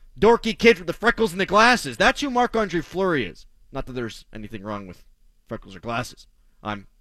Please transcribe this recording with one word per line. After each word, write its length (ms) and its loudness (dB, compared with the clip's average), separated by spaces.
dorky 380 4
kid 200 6
with 100 -10
the 60 -6
freckles 380 0
and 100 -4
the 40 0
glasses. 520 4
That's 240 2
who 80 -2
Marc-Andre 520 0
Fleury 440 -2
is. 200 -14
Not 140 -8
that 80 -14
there's 400 -10
anything 300 -14
wrong 240 -10
with 180 -20
freckles 280 -14
or 40 -18
glasses. 480 -8
I'm 260 -10